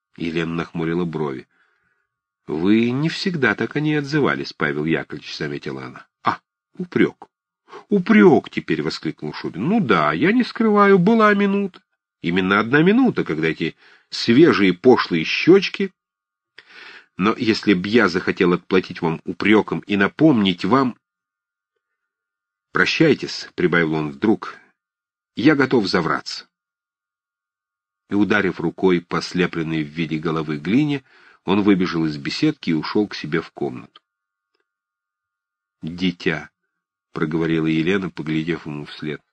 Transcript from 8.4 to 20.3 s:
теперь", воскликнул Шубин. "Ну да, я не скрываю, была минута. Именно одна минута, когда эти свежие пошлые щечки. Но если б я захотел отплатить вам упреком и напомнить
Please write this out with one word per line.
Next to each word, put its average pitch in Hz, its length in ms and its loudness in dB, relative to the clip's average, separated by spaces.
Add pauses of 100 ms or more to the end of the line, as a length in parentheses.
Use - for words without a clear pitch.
теперь", - 320 -4
воскликнул 76 520 -8
Шубин. 95 340 -8
"Ну 214 140 0
да, 82 320 2
я 135 180 0
не 240 140 2
скрываю, 202 520 4
была 214 360 4
минута. 202 500 -2 (380)
Именно 92 380 0
одна 120 220 2
минута, 196 440 2
когда 80 240 -2
эти 80 260 -4 (340)
свежие 117 640 4
пошлые 90 520 2
щечки. - 680 2 (1300)
Но 104 200 0
если 107 360 2
б 90 160 -2
я 110 180 4
захотел 90 460 0
отплатить - 480 -2
вам 82 240 -2
упреком 95 560 0
и 101 160 -2
напомнить 101 680 2